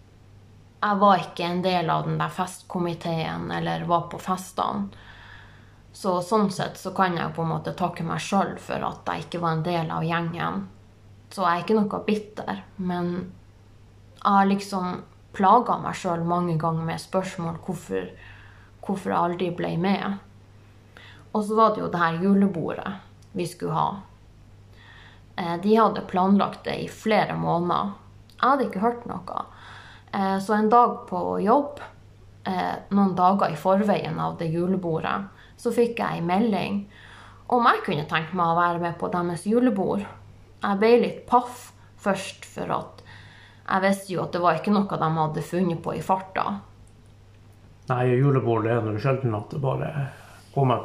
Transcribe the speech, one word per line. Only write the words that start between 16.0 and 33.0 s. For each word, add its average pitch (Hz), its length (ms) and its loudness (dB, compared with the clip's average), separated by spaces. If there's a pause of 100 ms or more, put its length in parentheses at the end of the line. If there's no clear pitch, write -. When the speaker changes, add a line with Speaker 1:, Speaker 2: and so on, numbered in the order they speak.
Speaker 1:
mange 175 320 0
ganger 160 240 -2
med 165 160 -6
spørsmål 175 640 -4
hvorfor, 95 420 -6 (800)
hvorfor 196 260 -4
jeg 180 80 2
aldri 175 380 0
ble 170 240 -4
med. 196 380 0 (1120)
Og 214 120 -2
så 214 120 0
var 220 160 6
det 175 100 -4
jo 165 80 -4
det 175 100 -2
her 165 220 0
julebordet 190 720 2 (440)
vi 180 100 -2
skulle 170 260 -6
ha. 156 160 0 (1500)
Eh, 170 260 -4
de 208 140 6
hadde 214 340 4
planlagt 190 560 2
det - 200 -4
i - 40 -8
flere 196 480 0
måneder. 170 540 0 (480)
Jeg - 60 2
hadde 262 240 4
ikke 190 120 -4
hørt 240 280 0
noe. - 340 -8 (680)
Eh, 190 300 0
så 214 140 0
en 214 180 4
dag 240 220 6 (140)
på 180 120 -4 (240)
jobb, 277 340 2 (640)
eh, 180 360 -4 (100)
noen 196 260 4